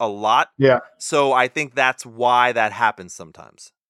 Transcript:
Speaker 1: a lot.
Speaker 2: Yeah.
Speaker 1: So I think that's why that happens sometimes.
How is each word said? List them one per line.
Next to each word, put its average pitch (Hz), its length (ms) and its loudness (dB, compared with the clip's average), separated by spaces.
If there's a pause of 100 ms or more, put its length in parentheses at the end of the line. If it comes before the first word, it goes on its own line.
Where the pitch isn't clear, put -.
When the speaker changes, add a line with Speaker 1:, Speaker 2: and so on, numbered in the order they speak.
Speaker 1:
a 117 80 -2
lot. 107 500 0
Speaker 2:
Yeah. 131 220 4 (180)
Speaker 1:
So 143 340 0
I 127 160 2
think 139 260 -8
that's 127 320 0
why 123 460 0
that 110 200 -2
happens 107 420 -4
sometimes. - 580 -20 (180)